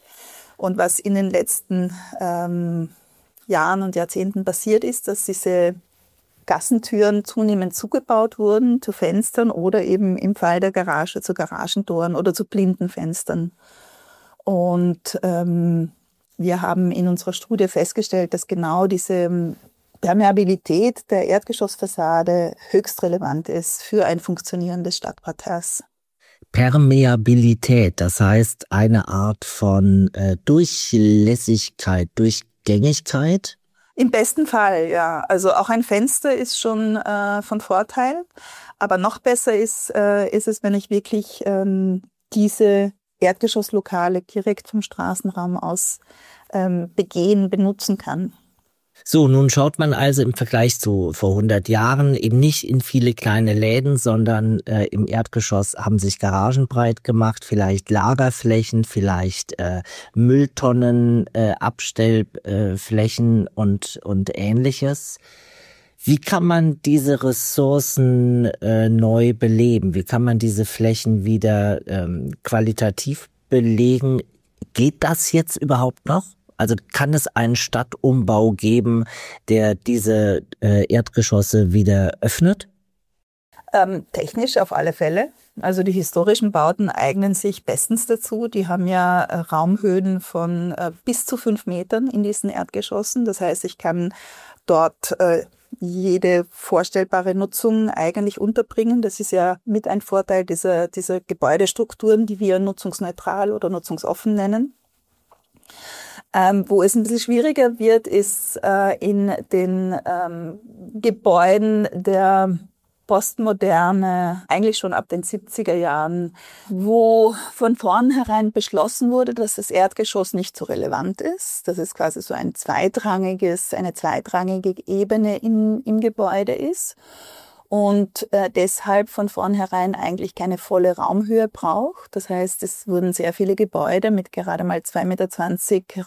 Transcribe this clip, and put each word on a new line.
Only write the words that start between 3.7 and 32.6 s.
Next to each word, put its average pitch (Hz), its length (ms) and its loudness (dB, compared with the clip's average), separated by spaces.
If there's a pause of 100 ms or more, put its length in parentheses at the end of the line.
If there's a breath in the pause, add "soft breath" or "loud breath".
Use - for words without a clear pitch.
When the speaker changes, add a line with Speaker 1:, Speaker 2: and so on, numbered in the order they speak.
Speaker 1:
und 190 140 -4
Jahrzehnten 190 500 -4
passiert 214 380 0
ist, 247 240 -6
dass 202 180 -4
diese 180 500 0 (720)
Gassentüren 208 800 0
zunehmend 208 500 -2
zugebaut 226 640 -2
wurden 233 420 2
zu 214 100 -6
Fenstern 202 600 0
oder 190 320 0
eben 190 340 0
im 196 180 -2
Fall 175 240 0
der 190 120 0
Garage 175 500 -4
zu - 120 -6
Garagentoren 170 840 -4
oder 175 180 0
zu 208 120 -6
blinden 185 440 -2
Fenstern. 170 640 -6 (920 soft breath)
Und, 175 800 -2
ähm, 170 680 0 (460)
wir 175 240 -2
haben 180 300 0
in 180 160 0
unserer 180 260 -2
Studie 196 340 -2
festgestellt, 185 640 -2
dass - 140 -6
genau 175 400 0
diese, 190 260 -2
ähm, 175 420 -2 (460)
Permeabilität 196 1080 2
der 196 160 2
Erdgeschossfassade 175 1300 -2 (140)
höchst - 340 0
relevant 170 460 -2
ist - 340 -6
für 208 220 0
ein 170 140 0
funktionierendes 175 800 -6
Stadtparterres. - 840 -10 (680 soft breath)
Speaker 2:
Permeabilität, 123 1500 4
das 87 180 0
heißt 107 520 2
eine 110 360 4
Art 101 380 -4
von, 98 680 4
äh, 95 320 0
Durchlässigkeit, 107 1700 2
durch 113 320 0 (200)